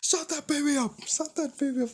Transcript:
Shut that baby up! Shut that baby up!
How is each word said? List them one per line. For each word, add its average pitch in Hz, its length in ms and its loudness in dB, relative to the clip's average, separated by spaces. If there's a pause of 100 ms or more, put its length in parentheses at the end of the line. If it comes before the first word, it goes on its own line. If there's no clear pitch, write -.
Shut 330 300 0
that 302 160 -4
baby 294 300 2
up! 247 160 2 (140)
Shut - 300 -4
that 294 220 -2
baby 262 240 0
up! 233 120 0